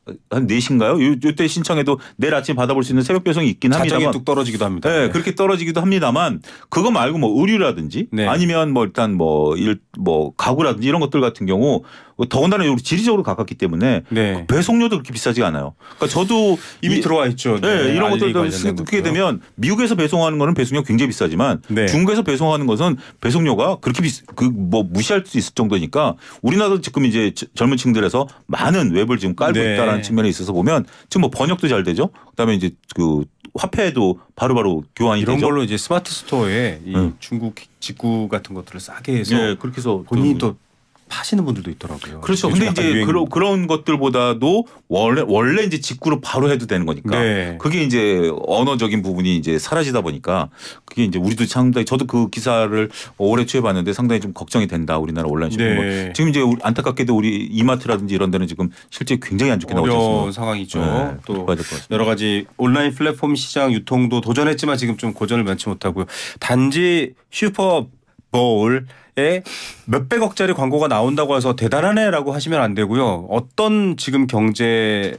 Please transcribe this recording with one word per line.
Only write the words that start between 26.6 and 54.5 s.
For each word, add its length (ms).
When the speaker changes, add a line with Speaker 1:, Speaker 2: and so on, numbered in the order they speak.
Speaker 1:
지금 240
이제 300
저-, 200
젊은 220
층들에서 500
많은 460
웹을 240
지금 180
깔고 240
Speaker 2:
네. 140
Speaker 1:
있다라는 280
측면에 280
있어서 240
보면 320
지금 120
뭐 80
번역도 380
잘 160
되죠. 260
그다음에 240
이제 160
그 280
화폐도 640
바로바로 480
교환이 260
Speaker 2:
이런 160
Speaker 1:
되죠. 100
Speaker 2:
걸로 160
이제 140
스마트 340
스토어에 720
이 100
Speaker 1:
음. 240
Speaker 2:
중국 360
직구 480
같은 280
것들을 240
싸게 380
해서 180
Speaker 1:
예, 200
그렇게 220
해서 300
Speaker 2:
본인이 260
Speaker 1:
그 60
Speaker 2:
또 160
파시는 380
분들도 260
있더라고요. 500
Speaker 1:
그렇죠. 280
Speaker 2:
요즘 100
Speaker 1:
근데 80
Speaker 2:
약간 180
Speaker 1:
이제 100
Speaker 2:
유행 120
Speaker 1:
그러-, 180
그런 420
것들보다도 960
원래, 400
원래 360
이제 160
직구로 420
바로 300
해도 160
되는 180
거니까 340
Speaker 2:
네. 400
Speaker 1:
그게 240
이제 480
언어적인 560
부분이 340
이제 220
사라지다 420
보니까 480
그게 180
이제 160
우리도 260
상당히, 400
저도 200
그 240
기사를 600
올해 280
초에 160
봤는데 320
상당히 260
좀 140
걱정이 340